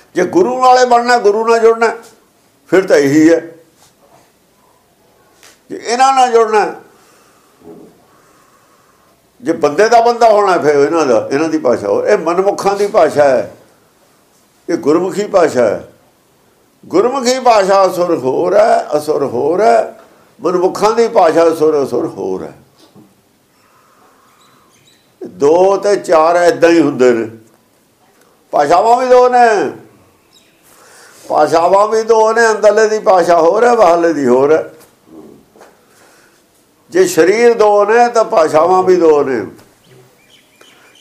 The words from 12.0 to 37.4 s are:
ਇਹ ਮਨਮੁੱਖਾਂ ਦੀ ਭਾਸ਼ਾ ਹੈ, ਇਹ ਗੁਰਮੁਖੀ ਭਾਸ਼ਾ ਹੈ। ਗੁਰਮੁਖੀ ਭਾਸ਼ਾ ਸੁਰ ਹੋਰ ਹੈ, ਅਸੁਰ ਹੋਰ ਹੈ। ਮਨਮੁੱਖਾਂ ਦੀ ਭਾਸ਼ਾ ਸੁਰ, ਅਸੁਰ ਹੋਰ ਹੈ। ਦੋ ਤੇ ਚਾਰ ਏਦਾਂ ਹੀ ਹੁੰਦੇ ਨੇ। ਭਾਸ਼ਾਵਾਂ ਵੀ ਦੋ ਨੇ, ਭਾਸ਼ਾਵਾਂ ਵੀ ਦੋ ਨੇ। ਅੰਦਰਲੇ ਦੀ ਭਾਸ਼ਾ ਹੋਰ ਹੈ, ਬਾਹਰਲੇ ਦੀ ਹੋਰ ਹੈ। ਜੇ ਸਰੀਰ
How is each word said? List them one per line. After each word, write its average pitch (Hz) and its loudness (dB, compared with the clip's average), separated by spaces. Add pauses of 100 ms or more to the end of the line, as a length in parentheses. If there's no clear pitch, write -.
ਇਹ 208 2
ਮਨਮੁੱਖਾਂ 190 -4
ਦੀ 202 -2
ਭਾਸ਼ਾ 151 2
ਹੈ, 120 -2 (1120)
ਇਹ 170 -2
ਗੁਰਮੁਖੀ 175 -4
ਭਾਸ਼ਾ 151 0
ਹੈ। 90 -6 (960)
ਗੁਰਮੁਖੀ 247 -2
ਭਾਸ਼ਾ 196 2
ਸੁਰ 170 -2
ਹੋਰ 139 -4
ਹੈ, 214 0 (100)
ਅਸੁਰ 147 -4
ਹੋਰ 135 -4
ਹੈ। 233 -2 (400)
ਮਨਮੁੱਖਾਂ 180 -2
ਦੀ 233 0
ਭਾਸ਼ਾ 165 2
ਸੁਰ, 156 -2
ਅਸੁਰ 120 -6
ਹੋਰ 95 -8
ਹੈ। 73 -16 (2750)
ਦੋ 165 0
ਤੇ 202 -2
ਚਾਰ 170 0
ਏਦਾਂ 165 2
ਹੀ 170 4
ਹੁੰਦੇ 127 2
ਨੇ। 113 -4 (1200)
ਭਾਸ਼ਾਵਾਂ 175 2
ਵੀ 254 -4
ਦੋ 247 4
ਨੇ, 220 0 (1600)
ਭਾਸ਼ਾਵਾਂ 165 0
ਵੀ 220 -2
ਦੋ 220 0
ਨੇ। 226 0
ਅੰਦਰਲੇ 208 0
ਦੀ 214 -4
ਭਾਸ਼ਾ 175 2
ਹੋਰ 190 2
ਹੈ, 240 2
ਬਾਹਰਲੇ 170 2
ਦੀ 143 -4
ਹੋਰ 127 2
ਹੈ। 156 -2 (2250)
ਜੇ 180 0
ਸਰੀਰ 208 2